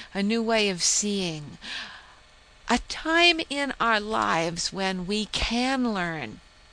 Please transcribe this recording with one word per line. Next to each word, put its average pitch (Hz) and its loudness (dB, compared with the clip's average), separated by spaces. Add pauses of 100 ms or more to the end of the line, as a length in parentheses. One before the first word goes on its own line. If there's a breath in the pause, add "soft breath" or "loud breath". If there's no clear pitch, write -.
(140 loud breath)
a 196 -2
new 226 2
way 220 4
of 175 -2
seeing, 180 -2 (1120 loud breath)
a 233 4 (120)
time 330 4 (100)
in 277 -2
our 226 4
lives 202 0
when 185 -2
we 208 0
can 240 0
learn. 160 -4 (320)